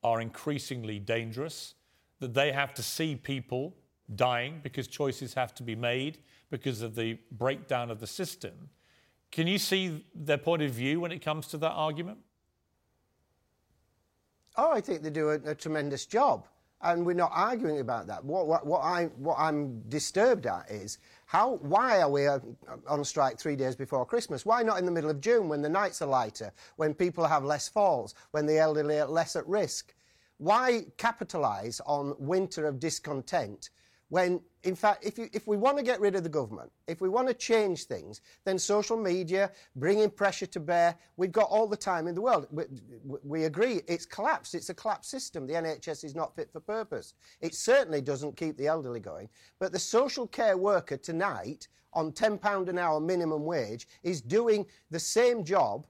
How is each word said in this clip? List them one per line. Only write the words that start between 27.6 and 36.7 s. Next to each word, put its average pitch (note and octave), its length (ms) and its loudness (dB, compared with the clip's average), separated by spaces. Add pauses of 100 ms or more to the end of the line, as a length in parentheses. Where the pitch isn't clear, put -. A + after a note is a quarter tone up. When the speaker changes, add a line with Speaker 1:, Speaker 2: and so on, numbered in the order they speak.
Speaker 2:
falls, D#3+ 460 2 (160)
when D3+ 160 2
the D#3 100 6
elderly D3+ 420 4
are D3 80 2
less D#3+ 280 0
at D3 120 -4
risk? F#3 460 -2 (460)
Why A3+ 460 4 (120)
capitalise A#2+ 880 -2
on D3 320 0
winter E3+ 480 0
of C3+ 120 -2
discontent C#3 920 -6 (380)
when, F3+ 300 2 (220)
in F#3 140 -2
fact, G#3 280 2
if G#3+ 140 -6
you, A3+ 160 -8
if - 140 -6
we G#3 100 2
want C4 200 4
to C#4+ 60 -2
get A#3 160 0
rid G3+ 160 2
of F#3+ 60 0
the E3 80 -4
government, A2 420 -4 (140)